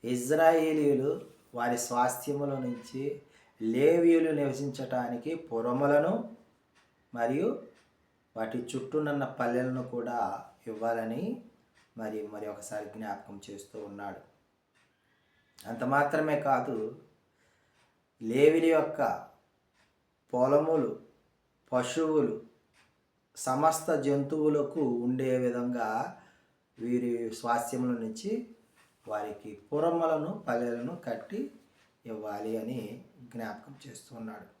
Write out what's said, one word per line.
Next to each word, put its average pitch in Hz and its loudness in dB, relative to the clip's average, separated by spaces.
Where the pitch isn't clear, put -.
ఇజ్రాయేలీయులు 147 4
వారి 120 -2
స్వాస్థ్యములో 139 -2
నుంచి 123 -8
లేవీయులు 160 6
నివసించటానికి 131 -4
పురములను 143 2
మరియు 131 0
వాటి 110 -4
చుట్టూనున్న 143 -2
పల్లెలను 127 0
కూడా 120 -4
ఇవ్వాలని 113 -2
మరి, 107 -6
మరి 104 -10
ఒకసారి 104 -10
జ్ఞాపకం 101 -10
చేస్తూ 101 -16
ఉన్నాడు. 101 -10
అంత 120 -6
మాత్రమే 151 2
కాదు, 127 0
లేవీయుల 156 8
యొక్క - 2
పొలములు, 143 4
పశువులు, 147 2
సమస్త 147 0
జంతువులకు 147 2
ఉండే 131 0
విధంగా 120 0
వీరి 120 0
స్వాస్థ్యముల 123 -2
నుంచి 190 -6
వారికి 107 -6
పురములను, 160 2
పల్లెలను 120 -2
కట్టి 123 -8
ఇవ్వాలి 107 -8
అని 120 -6
జ్ఞాపకం 113 -10
చేస్తున్నాడు. 113 -16